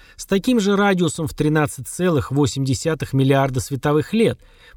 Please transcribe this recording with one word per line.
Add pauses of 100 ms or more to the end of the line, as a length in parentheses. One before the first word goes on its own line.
(160)
с
таким
же
радиусом
в
тринадцать
целых
восемь
десятых
миллиарда
световых
лет, (380)